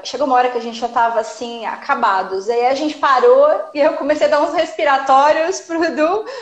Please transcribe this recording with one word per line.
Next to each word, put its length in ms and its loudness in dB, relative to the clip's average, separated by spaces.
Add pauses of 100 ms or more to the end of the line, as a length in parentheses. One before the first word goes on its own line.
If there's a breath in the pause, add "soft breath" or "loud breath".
Chegou 200 -6
uma 120 0
hora 120 2
que 100 -6
a 40 -4
gente 160 -10
já 100 -6
tava, 300 0
assim, 480 -8
acabados. 800 -2
Aí 180 2
a 100 2
gente 200 -4
parou 800 4
e 60 -2
eu 140 2
comecei 340 0
a 20 -4
dar 100 2
uns 140 -2
respiratórios 1080 2
pro 180 -6
Dudu. 440 0 (180 loud breath)